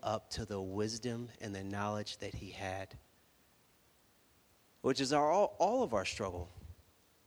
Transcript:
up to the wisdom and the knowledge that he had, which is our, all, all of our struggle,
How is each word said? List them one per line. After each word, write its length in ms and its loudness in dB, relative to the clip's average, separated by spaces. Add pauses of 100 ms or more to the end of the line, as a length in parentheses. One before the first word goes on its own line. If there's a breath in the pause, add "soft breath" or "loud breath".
up 280 -2
to 140 -4
the 160 -2
wisdom 680 -2 (120)
and 140 -6
the 80 -4
knowledge 560 -2
that 160 -8
he 160 -8
had, 380 -6 (1900)
which 180 4
is 120 2
our, 180 6
all, 280 4
all 260 4
of 100 0
our 100 2
struggle, 440 -4 (800)